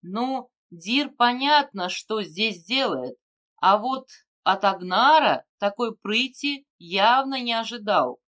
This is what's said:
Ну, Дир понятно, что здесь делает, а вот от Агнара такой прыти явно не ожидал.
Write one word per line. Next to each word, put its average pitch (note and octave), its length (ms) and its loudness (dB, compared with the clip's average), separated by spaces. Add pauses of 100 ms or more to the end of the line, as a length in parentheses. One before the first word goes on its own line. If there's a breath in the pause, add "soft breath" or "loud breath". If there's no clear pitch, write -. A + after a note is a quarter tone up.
Ну, A#3+ 480 -6 (220)
Дир G#3+ 380 -2
понятно, B3 760 0
что G#3+ 360 -6
здесь F3 400 -6
делает, F#3+ 500 -4 (460)
а F#3+ 180 4
вот C4 300 -6 (340)
от F#3+ 220 0
Агнара G3 800 4 (140)
такой A3 380 -4
прыти C4 680 -4 (120)
явно A#3+ 640 0
не A#3+ 120 -4
ожидал. G#3 680 -2 (120)